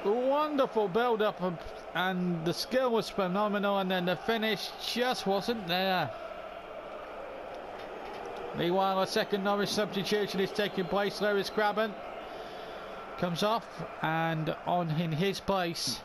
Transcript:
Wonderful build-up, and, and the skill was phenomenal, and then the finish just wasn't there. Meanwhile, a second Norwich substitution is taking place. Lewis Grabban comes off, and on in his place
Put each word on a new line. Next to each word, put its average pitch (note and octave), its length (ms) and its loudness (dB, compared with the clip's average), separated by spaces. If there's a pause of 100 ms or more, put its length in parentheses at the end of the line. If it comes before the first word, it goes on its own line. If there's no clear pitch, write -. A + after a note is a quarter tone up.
Wonderful C4 840 4
build-up, G#3+ 520 2
and, F3+ 160 0 (360)
and F3+ 520 0
the E3+ 80 2
skill B3+ 380 2
was A3 180 2
phenomenal, G3+ 720 2
and F#3+ 100 0
then F#3 160 2
the F3+ 100 2
finish A3 540 0 (240)
just B3 320 0
wasn't G3 420 0
there. F3+ 440 2 (2500)
Meanwhile, F#3+ 440 2
a F#3 60 2
second G3+ 360 0
Norwich G3+ 260 2
substitution G3+ 720 0
is F#3+ 120 2
taking G3 340 0
place. G3 360 0
Lewis G3+ 280 2
Grabban G#3 440 2 (1300)
comes F3 240 0
off, G#3+ 220 2 (360)
and D#3+ 540 0 (100)
on F3 260 2
in D#3+ 200 2
his F#3 280 0
place E3+ 640 0